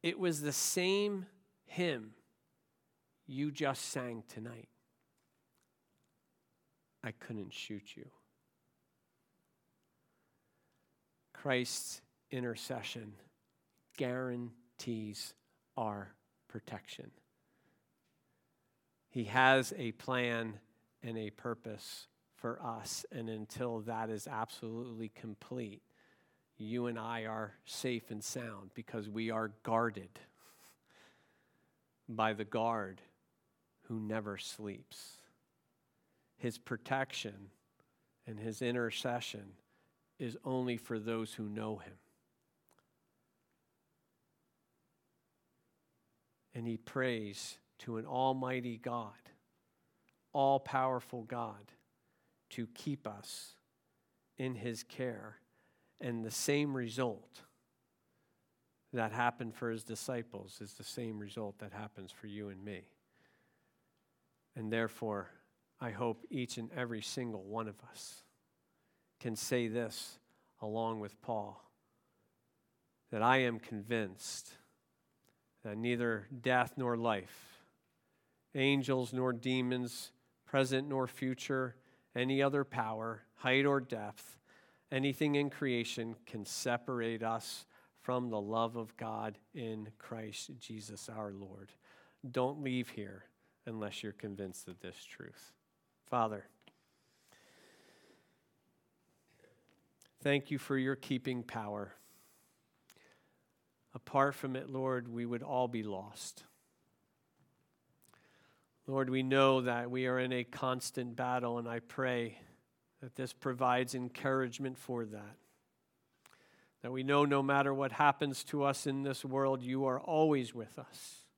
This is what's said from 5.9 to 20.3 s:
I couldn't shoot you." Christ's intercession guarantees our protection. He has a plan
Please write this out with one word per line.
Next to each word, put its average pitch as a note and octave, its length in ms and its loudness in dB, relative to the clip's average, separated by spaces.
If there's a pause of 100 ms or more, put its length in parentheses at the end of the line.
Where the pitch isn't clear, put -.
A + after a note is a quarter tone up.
I A2 80 -4
couldn't - 420 -8
shoot - 420 -10
you." - 160 -16 (3250)
Christ's - 720 0 (300)
intercession A#2 840 -4 (800)
guarantees A#2+ 1400 -4 (440)
our G#2 380 -2 (320)
protection. - 640 -12 (2000)
He A#2+ 160 -2
has C3 520 8
a A#2 160 -2
plan A#2+ 680 0 (440)